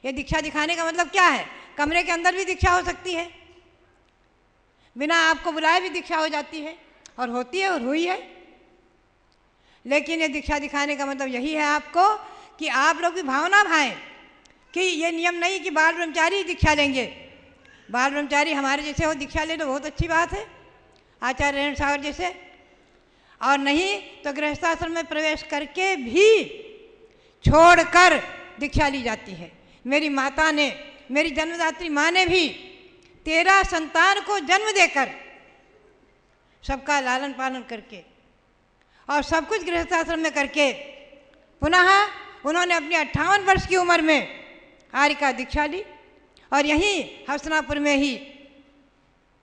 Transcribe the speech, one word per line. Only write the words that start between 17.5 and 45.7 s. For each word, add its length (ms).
बाल 200
ब्रह्मचारी 420
हमारे 300
जैसे 220
हो, 100
दीक्षा 280
ले 120
लो, 100
बहुत 200
अच्छी 220
बात 260
है, 120
आचार्य 360
रेणु 180
सागर 260
जैसे। 320
और 180
नहीं 400
तो 100
गृहस्थाश्रम 580
में 140
प्रवेश 400
करके 520
भी 460
छोड़कर 720
दीक्षा 280
ली 160
जाती 300
है। 180
मेरी 260
माता 400
ने, 160
मेरी 220
जन्मदात्री 600
माँ 200
ने 160
भी 200
तेरह 400
संतान 560
को 200
जन्म 320
देकर, 360
सबका 360
लालन 340
पालन 300
करके 380
और 160
सब 240
कुछ 180
गृहस्थाश्रम 540
में 140
करके, 380
पुनः 280
उन्होंने 300
अपनी 220
अट्ठावन 460
वर्ष 240
की 100
उम्र 240
में 260
आर्य 220
का 180
दीक्षा 340
ली 160